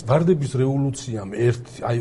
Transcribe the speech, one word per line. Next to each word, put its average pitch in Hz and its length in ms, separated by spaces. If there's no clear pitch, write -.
ვარდების 160 500
რევოლუციამ 127 800
ერთ, 120 320
აი, 117 200